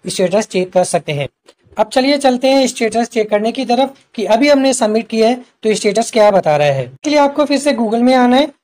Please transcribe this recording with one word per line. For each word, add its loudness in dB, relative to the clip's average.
status -2
check -4
कर 2
सकते -4
हैं। -6
अब 0
चलिए 0
चलते 0
हैं 2
status -2
check -4
करने 0
की -6
तरफ -2
कि -6
अभी -2
हमने 2
submit -2
किया 0
है 2
तो 0
status -2
क्या 4
बता 2
रहा 2
है। -2
इसके -10
लिए 2
आपको 2
फिर -2
से -2
Google -2
में 4
आना 4
है 2